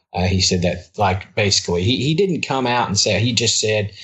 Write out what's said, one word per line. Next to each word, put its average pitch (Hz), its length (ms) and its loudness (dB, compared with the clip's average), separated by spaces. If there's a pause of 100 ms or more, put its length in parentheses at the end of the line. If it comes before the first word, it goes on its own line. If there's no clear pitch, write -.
(120)
Uh, 90 140 -2
he 92 140 2
said 92 220 0
that, 87 340 -2
like, 98 380 -2
basically, 92 480 0
he, 117 200 2
he 151 120 0
didn't 175 320 0
come 131 200 -2
out 120 220 0
and 101 100 -2
say, 104 220 2
he 123 120 0
just 113 280 0
said 107 320 0 (100)